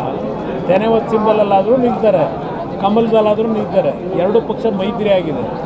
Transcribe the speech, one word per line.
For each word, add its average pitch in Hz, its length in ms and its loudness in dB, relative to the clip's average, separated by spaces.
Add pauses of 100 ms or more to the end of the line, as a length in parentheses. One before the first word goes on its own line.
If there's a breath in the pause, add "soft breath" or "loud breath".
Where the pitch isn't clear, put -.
(680)
ತೆನೆ 202 240 2
ಹೊತ್ತು 220 200 0
ಸಿಂಬಲಲ್ಲಾದ್ರೂ 208 640 2 (100)
ನಿಲ್ತಾರೆ, 208 380 2 (600)
ಕಮಲದಲ್ಲಾದ್ರೂ 214 640 2 (100)
ನಿಲ್ತಾರೆ, 175 340 0 (300)
ಎರಡೂ 208 180 2 (100)
ಪಕ್ಷ 214 160 -4 (140)
ಮೈತ್ರಿ 196 380 0
ಆಗಿದೆ. 160 260 -2 (220)